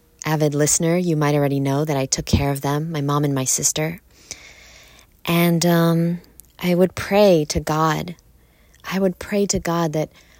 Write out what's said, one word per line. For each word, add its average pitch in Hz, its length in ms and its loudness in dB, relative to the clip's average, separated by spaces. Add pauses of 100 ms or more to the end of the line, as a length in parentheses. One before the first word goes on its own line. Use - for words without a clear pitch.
(260)
avid 151 280 0
listener, 165 440 0
you 175 180 0
might 147 200 2
already 139 260 0
know 139 240 0
that 151 100 -4
I 135 100 -2
took - 200 -6
care 143 260 0
of 139 80 -4
them, 151 320 -4
my 156 80 -4
mom 143 240 0
and 143 100 0
my 131 120 -2
sister. 156 560 -4 (1200)
And, 170 420 2
um, 170 540 2 (400)
I 180 160 0
would 180 200 2
pray 196 520 4
to 160 140 -4
God. 156 560 -2 (640)
I 185 160 -4
would 190 200 0
pray 202 260 -2
to 190 120 -8
God 170 360 -2
that 156 180 -4 (280)